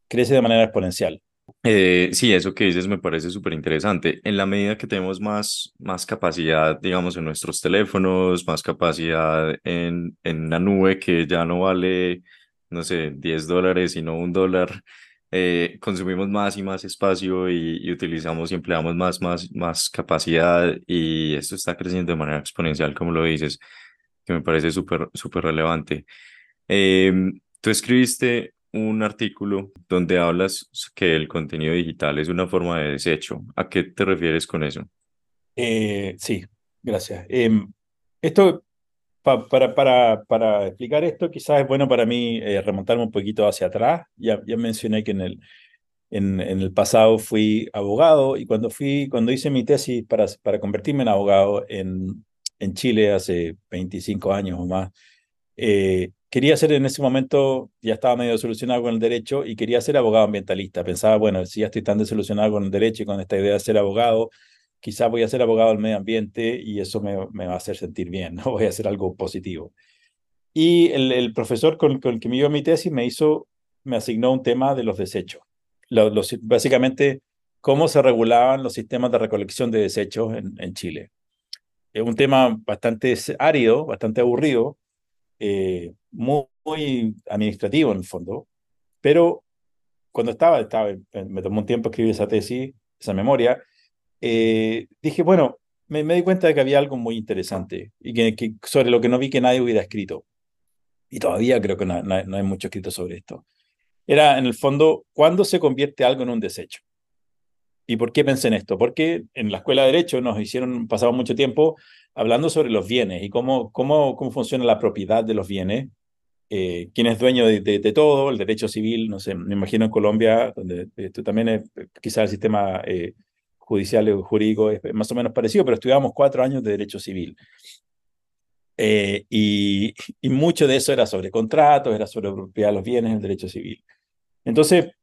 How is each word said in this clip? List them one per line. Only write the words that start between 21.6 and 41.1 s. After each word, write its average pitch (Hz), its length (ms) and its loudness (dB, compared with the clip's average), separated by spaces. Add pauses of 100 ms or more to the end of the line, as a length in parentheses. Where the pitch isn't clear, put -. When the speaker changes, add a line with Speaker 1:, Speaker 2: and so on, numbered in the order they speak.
Speaker 2:
creciendo 90 340 -4
de 82 60 -4
manera 76 220 -4
exponencial, 76 540 -4
como 85 180 -4
lo 82 120 0
dices, 78 360 -2 (640)
que - 80 -4
me 80 80 -4
parece 80 300 0
súper, 80 420 -4
súper - 300 -8
relevante. 80 640 -2 (600)
Em, 95 720 4 (220)
tú - 80 -2
escribiste 123 840 0 (200)
un 110 280 -2
artículo 101 720 -4 (160)
donde 90 320 0
hablas 87 500 0 (240)
que 85 220 0
el 78 120 -2
contenido 78 460 -4
digital 78 460 -2
es 76 80 -4
una 90 200 -2
forma 87 320 -2
de 76 120 -4
desecho. 73 500 -4 (140)
¿A - 140 -6
qué 92 140 -2
te - 220 -6
refieres 82 400 -2
con 80 180 -6
eso? 73 240 -8 (680)
Speaker 1:
Eh, 107 640 -2
sí, 98 260 -6 (380)
gracias. 95 460 -6
Em, 110 420 2 (500)
esto, 170 440 4 (560)
pa-, 127 260 2
para, 131 260 4
para, 123 520 4
para 107 420 2
explicar 127 380 -2
esto, 170 260 -4